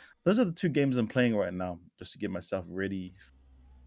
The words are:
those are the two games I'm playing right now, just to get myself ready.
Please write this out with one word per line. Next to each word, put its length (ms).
those 140
are 60
the 80
two 160
games 300
I'm 100
playing 260
right 180
now, 280
just 140
to 60
get 120
myself 380
ready. 460